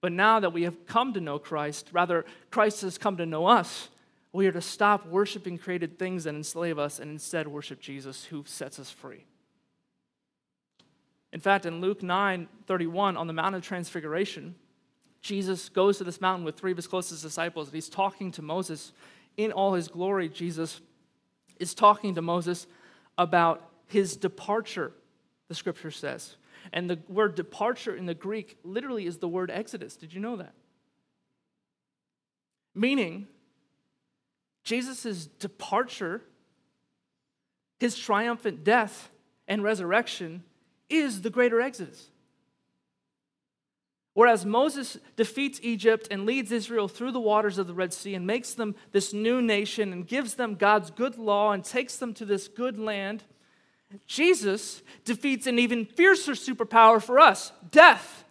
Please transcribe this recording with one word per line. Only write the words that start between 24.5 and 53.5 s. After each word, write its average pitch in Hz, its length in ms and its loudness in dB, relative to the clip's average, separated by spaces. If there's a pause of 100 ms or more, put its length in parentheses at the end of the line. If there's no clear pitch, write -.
the 170 80 -14
scripture 160 380 -10
says. - 440 -12 (360)
And 175 180 -6
the 175 80 -4 (100)
word 196 280 0
departure 214 580 -4
in 180 120 -10
the 170 80 -6
Greek 196 500 -10
literally 220 420 -6
is 170 120 -8
the 175 100 -6
word 180 240 -4
exodus. - 440 -10
Did 160 160 -20
you 185 80 -12
know 233 140 -8
that? 175 180 -14 (2250)
Meaning, 202 540 -2 (1400)
Jesus' 240 600 -6
departure, 202 960 -6 (1600)
his 240 180 -2
triumphant 214 680 -2
death 220 460 0 (360)
and 208 160 -2
resurrection, 185 800 -2 (480)
is 269 320 0
the 220 80 -2
greater 233 300 4
Exodus. 247 480 -6 (2000)
Whereas 220 320 6
Moses 262 540 0 (180)
defeats 262 460 -2
Egypt 220 480 2
and 202 160 -4
leads 233 260 -2
Israel 220 360 -2
through 240 240 -8
the 254 80 -4
waters 214 360 2
of 190 120 -4
the 175 60 -12
Red 180 200 -2
Sea 196 200 -10
and 180 120 -6
makes 240 280 -4
them 214 200 -6 (160)
this 196 240 0
new 233 260 0
nation 208 520 0
and 175 140 -10
gives 247 280 -4
them 226 220 -4
God's 202 340 4
good 240 260 -4
law 208 360 2
and 190 120 -4
takes 254 320 -4
them 240 180 -8
to 220 120 -12
this 196 220 -2
good 240 300 -6
land, 208 440 -6 (840)